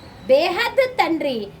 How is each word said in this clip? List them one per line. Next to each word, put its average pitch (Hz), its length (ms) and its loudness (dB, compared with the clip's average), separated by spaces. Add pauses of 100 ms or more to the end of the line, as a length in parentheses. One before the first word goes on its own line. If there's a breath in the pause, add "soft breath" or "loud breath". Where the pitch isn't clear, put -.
(260)
బేహద్దు 359 600 2
తండ్రి 294 640 -2 (120)